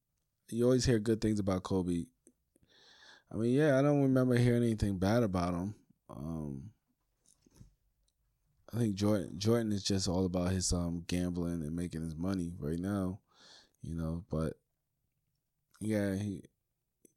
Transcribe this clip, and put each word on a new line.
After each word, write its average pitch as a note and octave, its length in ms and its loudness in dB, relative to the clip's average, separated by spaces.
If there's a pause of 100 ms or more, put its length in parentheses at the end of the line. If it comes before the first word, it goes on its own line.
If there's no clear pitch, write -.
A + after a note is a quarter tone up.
(500)
you A#2 160 0
always B2 200 4
hear A#2+ 140 4
good G#2+ 220 0
things G#2+ 180 0
about F#2+ 240 0
Kobe. F2 420 0 (1300)
I - 60 -10
mean, A#2+ 160 2
yeah, C#3+ 240 4
I C3+ 40 4
don't C#3+ 220 4
remember C3 320 4
hearing A#2+ 280 4
anything G#2+ 340 0
bad G#2 260 4
about F2+ 300 0
him. F#2+ 220 -6 (340)
Um, D2+ 600 -8 (2000)
I G#2 40 -4
think A2 180 0
Jordan, G2+ 420 0
Jordan A2 340 2
is G2 120 -4
just F#2+ 240 0
all F#2 180 2
about F2+ 260 0
his, F#2 220 0
um, F2 340 -2
gambling F2 540 -2
and D#2 140 -6
making E2+ 260 -6
his D#2+ 140 -8
money F2 440 -4
right D#2+ 200 -4
now, F#2+ 400 -4 (600)
you D#2+ 140 -10
know. E2 340 -4
But D#2 240 -2 (1300)
yeah, G2+ 360 0
he, G2 280 -6 (720)